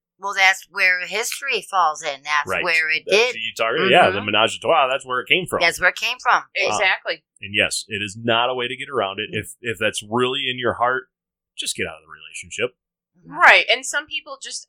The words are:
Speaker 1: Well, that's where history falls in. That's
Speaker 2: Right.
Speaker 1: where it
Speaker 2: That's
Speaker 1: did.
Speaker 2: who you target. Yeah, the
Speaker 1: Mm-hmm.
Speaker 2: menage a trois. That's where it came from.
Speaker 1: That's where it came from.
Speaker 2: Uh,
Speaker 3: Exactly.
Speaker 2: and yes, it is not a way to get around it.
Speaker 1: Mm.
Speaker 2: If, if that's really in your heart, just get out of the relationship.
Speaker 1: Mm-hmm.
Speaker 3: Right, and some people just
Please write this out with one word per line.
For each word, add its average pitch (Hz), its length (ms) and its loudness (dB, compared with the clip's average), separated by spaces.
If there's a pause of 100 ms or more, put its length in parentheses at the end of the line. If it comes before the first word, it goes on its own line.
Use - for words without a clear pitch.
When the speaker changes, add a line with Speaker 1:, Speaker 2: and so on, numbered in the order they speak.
(200)
Speaker 1:
Well, 196 160 -6
that's 190 340 2
where 180 360 0
history 214 640 -4
falls 156 340 0
in. 139 200 -6
That's 151 240 -2
Speaker 2:
Right. 180 160 -2
Speaker 1:
where 160 280 2
it 160 140 -2
Speaker 2:
That's 190 120 4
Speaker 1:
did. 240 180 4
Speaker 2:
who - 60 -12
you 113 160 -8
target. 139 340 0
Yeah, 151 200 8
the 98 80 -2
Speaker 1:
Mm-hmm. 101 80 -6
Speaker 2:
menage 107 280 2
a - 60 -10
trois. 139 260 4
That's 135 180 -2
where 127 140 -2
it 113 80 -8
came 170 200 2
from. - 140 0
Speaker 1:
That's 165 200 2
where - 80 4
it - 80 -6
came 233 240 -6
from. 208 220 2
Speaker 2:
Uh, 190 240 -4
Speaker 3:
Exactly. 196 560 0 (180)
Speaker 2:
and 101 120 -14
yes, 98 360 0
it 101 120 -6
is 104 200 -8
not 117 280 2
a 127 40 -4
way 123 140 -4
to 127 100 -8
get 139 100 -10
around 101 320 -4
it. 104 160 -6
Speaker 1:
Mm. 107 60 -4
Speaker 2:
If, - 200 -12
if 117 180 -6
that's 107 280 -2
really 127 420 -2
in 127 80 -6
your 117 180 -2
heart, 123 340 -2 (480)
just - 180 -6
get 95 120 -4
out 80 100 -12
of 78 100 -20
the 78 40 -20
relationship. 80 680 -8 (400)
Speaker 1:
Mm-hmm. 160 220 -20
Speaker 3:
Right, 220 300 8
and 254 160 0
some 302 220 -4
people 302 340 -14
just - 280 -12